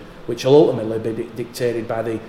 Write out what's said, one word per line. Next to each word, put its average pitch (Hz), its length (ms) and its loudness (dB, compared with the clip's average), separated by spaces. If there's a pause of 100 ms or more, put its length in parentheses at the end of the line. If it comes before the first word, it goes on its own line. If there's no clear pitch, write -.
(260)
which 120 180 -4
will 131 100 6
ultimately 113 440 4
be 113 260 -6
di-, - 100 -14
dictated 117 540 -4
by 113 140 -4
the, 113 260 -4